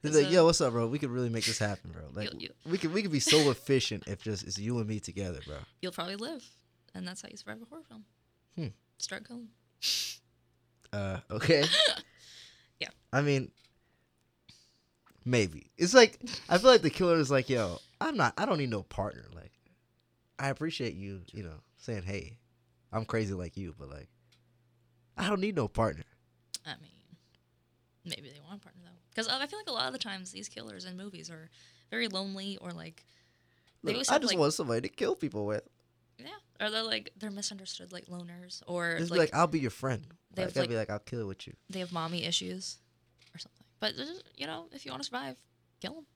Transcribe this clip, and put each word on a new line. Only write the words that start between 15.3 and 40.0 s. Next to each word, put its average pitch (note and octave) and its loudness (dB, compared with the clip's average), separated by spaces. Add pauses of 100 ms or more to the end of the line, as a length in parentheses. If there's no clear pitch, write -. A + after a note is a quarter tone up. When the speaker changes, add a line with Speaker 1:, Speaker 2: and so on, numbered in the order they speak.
Speaker 1:
It's F3+ 2
like, A#3 12 (300)
I F3 6
feel B3 10
like A#3 10
the D#3+ 4
killer F3 4
is C#3+ 4
like, C3+ 4
"Yo, G#2+ 0 (200)
I'm D#4 0
not, C#3 2
I G3+ 2
don't A#3+ 2
need C3+ 0
no G#2 -2
partner. F#2+ -6 (100)
Like, - -18 (880)
I C#3 -2
appreciate C#3 -2
you, G2 -10 (100)
you G#2+ -10
know, D#2 -12 (160)
saying, G#2+ -8
'Hey, G2 -8 (560)
I'm A2 -2
crazy G#2+ -2
like F2+ -8
you,' F#2 -8
but, C#2 -16
like, C#2+ -14 (1120)
I F#3 -2
don't G3+ 0
need G3+ -2
no A2+ 0
partner." F2+ 0 (600)
Speaker 2:
I D3 -10
mean, D3+ -20 (1120)
maybe D3 -10
they D3 -20
want G3 -16
a - -20
partner, F#3 -20
though. F3 -20 (240)
'Cause, A3+ -2
uh, B3+ 0
I C#4+ -4
feel G4+ -12
like G#4 -10
a - -6
lot B3+ -4
of B3+ -6
the C4 -10
times F#3+ -8
these G3 -14
killers G3 -14
in F#3 -14
movies F#3 -14
are D#3+ -18 (420)
very A#3 -2
lonely G3 -6
or, F3+ -12
like, E3 -16 (800)
they D#3 -2
Speaker 1:
Look, G3+ 0
Speaker 2:
always C4+ 0
Speaker 1:
I - 4
Speaker 2:
have, D4 4
Speaker 1:
just A3 2
Speaker 2:
like F3+ 2
Speaker 1:
want D3+ 4
somebody B2 0
to - -6
kill - 0
people G#2 -4
with. G#2+ -2 (500)
Speaker 2:
Yeah. C4 -18 (340)
Or G#3+ -2
they're, A3 -2
like, A3 -4
they're G#3 -8
misunderstood, F#3+ -10
like, F3+ -14
loners. F3 -14
Or, E3+ 0
Speaker 1:
Just E3+ 0
be F3 6
Speaker 2:
like, D#3 6
Speaker 1:
like, D3+ 2
"I'll F3 8
be D#3 2
your B2+ 0
friend." C3 -4 (260)